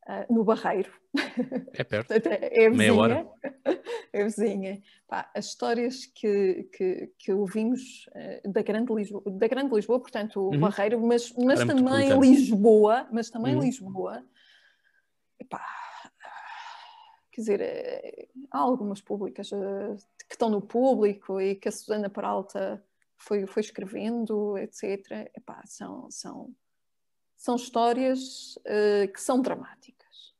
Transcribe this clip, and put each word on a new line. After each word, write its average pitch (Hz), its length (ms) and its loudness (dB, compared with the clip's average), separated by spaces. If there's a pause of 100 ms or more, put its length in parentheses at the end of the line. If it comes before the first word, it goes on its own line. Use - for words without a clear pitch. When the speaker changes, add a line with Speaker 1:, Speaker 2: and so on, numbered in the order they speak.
Speaker 1:
eh, 196 240 -8
no 226 140 4
Barreiro. 190 480 0 (800)
Speaker 2:
É - 100 -6
perto. 107 240 -4
Speaker 1:
<laughs> - 60 -6
Portanto, 220 200 2
é, 220 320 4
é 220 60 10
Speaker 2:
Meia 214 220 6
Speaker 1:
vizinha. - 20 8
Speaker 2:
hora. 226 340 4 (140)
Speaker 1:
<laughs> - 420 -4 (280)
É 202 100 0
vizinha. 202 580 -2 (280)
Pá, - 260 -8
as 202 120 -6
histórias 240 600 -4
que, 202 680 0
que, - 460 -4
que - 140 -4
ouvimos, 214 840 -2
eh, - 320 -12
da 202 160 0
Grande 220 320 -2
Lisboa, 202 320 -6
da 202 220 -2
Grande 254 260 -2
Lisboa, 220 240 2
portanto, 214 420 -6
o 190 100 0
Speaker 2:
Uhum. 147 100 2
Speaker 1:
Barreiro, 208 440 2
mas, 233 280 0
mas 254 280 4
Speaker 2:
Área 240 140 2
Speaker 1:
também 254 100 6
Speaker 2:
metropolitana. 269 360 4
Speaker 1:
Lisboa, 226 880 8
mas 226 200 -4
também 233 260 -2
Speaker 2:
Uhum. 127 60 2
Speaker 1:
Lisboa. 190 600 -4 (1160)
Epá, - 200 -14 (1700)
quer - 80 -12
dizer, 214 200 -2
eh, - 680 -8 (240)
há 262 60 -6
algumas 233 420 -2
públicas, 202 520 -8
eh, 196 440 -6 (320)
que - 60 -14
estão 233 140 0
no 208 140 0
público 208 800 0
e 196 160 -2
que 196 120 -6
a 202 40 -6
Susana 208 360 -4
Peralta 202 720 -6 (360)
foi, 208 300 -4
foi 214 160 -4
escrevendo, 208 960 -4
et 202 160 -10
cetera. 196 640 -8
Epá, - 300 -18
são, - 440 -14
são, - 440 -16 (840)
são 247 200 -2
histórias, 254 1080 0
eh, 208 440 2
que 196 120 -12
são 262 220 2
dramáticas. - 960 -10